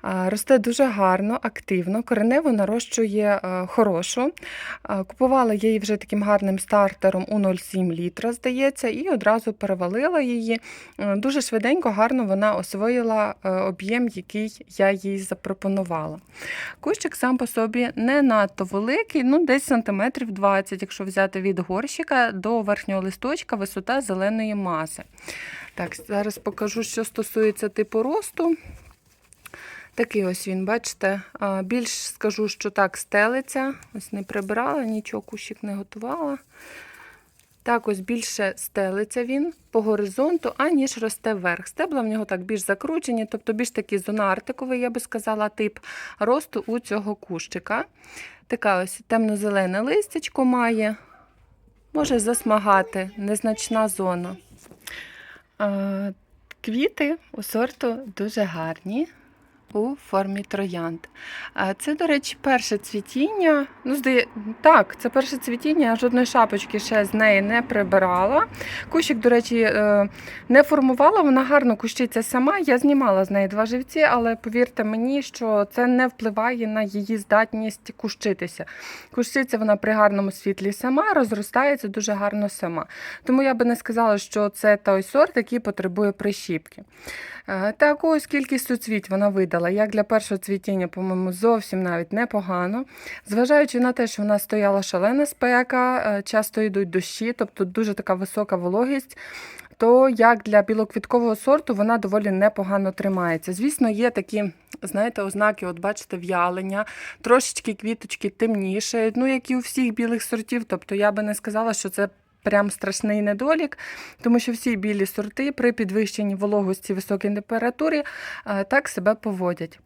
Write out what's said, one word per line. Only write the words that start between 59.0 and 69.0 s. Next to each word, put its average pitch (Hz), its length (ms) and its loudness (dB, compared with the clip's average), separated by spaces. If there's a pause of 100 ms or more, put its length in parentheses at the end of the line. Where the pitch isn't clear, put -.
у 233 220 -2
формі 196 480 -2
троянд. 175 560 -6 (540)
А, 190 200 -2
це, 294 220 -4
до 330 120 -2
речі, 285 340 0
перше 247 360 0
цвітіння. 294 880 0 (160)
Ну, 254 120 -2
здає-, 262 320 2 (340)
так, 311 380 8
це 240 100 -4
перше 269 280 0
цвітіння, 262 520 2
я 226 60 4
жодної 247 300 2
шапочки 220 540 2
ще 214 260 2
з 196 80 -6
неї 214 280 6
не 220 200 2
прибирала. 196 840 2 (440)
Кущик, 311 300 0